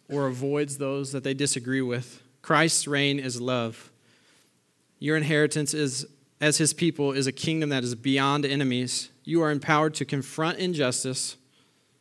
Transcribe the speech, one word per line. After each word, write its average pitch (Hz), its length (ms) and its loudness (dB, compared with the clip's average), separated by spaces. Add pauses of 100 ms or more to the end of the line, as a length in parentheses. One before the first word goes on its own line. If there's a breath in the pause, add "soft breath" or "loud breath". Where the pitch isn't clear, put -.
or 143 180 -2
avoids 139 520 -2
those 139 340 -4
that 131 100 -6
they 135 120 -2
disagree 135 480 -2
with, 123 400 -6 (180)
Christ's 160 480 4
reign 139 300 2
is 127 220 -6
love. 120 500 -2 (1080 soft breath)
Your 147 180 0
inheritance 151 580 2
is, 139 320 -2 (340)
as 151 180 4
his 147 160 4
people, 151 380 0
is 135 140 0
a 131 60 0
kingdom 160 380 -2
that 131 140 0
is 123 100 -4
beyond 139 500 2
enemies. 127 680 -2 (140)
You 160 180 2
are 151 80 2
empowered 151 440 2
to 139 100 -4
confront 156 540 -4
injustice 135 760 -2 (640 soft breath)